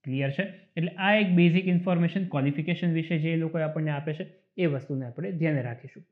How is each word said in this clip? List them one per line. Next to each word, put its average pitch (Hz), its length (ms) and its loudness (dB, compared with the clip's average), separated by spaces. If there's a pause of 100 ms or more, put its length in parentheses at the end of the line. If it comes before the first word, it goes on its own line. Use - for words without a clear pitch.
ક્લિયર 135 260 -2
છે? 196 120 -4 (340)
એટલે 170 120 -2
આ 196 280 2
એક 208 180 2
બેઝિક 175 340 6
ઇન્ફોર્મેશન 180 560 2
ક્વોલિફિકેશન 160 680 0
વિશે 160 260 0
જે 156 120 0
એ 165 60 0
લોકોએ 160 260 -2
આપણને 156 280 -2
આપે 151 220 -4
છે 151 140 -8 (300)
એ 180 100 0
વસ્તુને 135 400 -4
આપણે 151 240 -8
ધ્યાને 156 320 0
રાખીશું. 120 500 -10